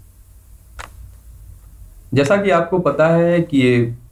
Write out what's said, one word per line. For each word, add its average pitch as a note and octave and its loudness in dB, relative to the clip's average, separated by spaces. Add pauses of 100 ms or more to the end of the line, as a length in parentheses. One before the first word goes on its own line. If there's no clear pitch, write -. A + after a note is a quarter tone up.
(2250)
जैसा G3+ 2
कि G3 0
आपको F3 0
पता D#3 0
है E3+ 2
कि D3 -2
ये A#2+ 2 (180)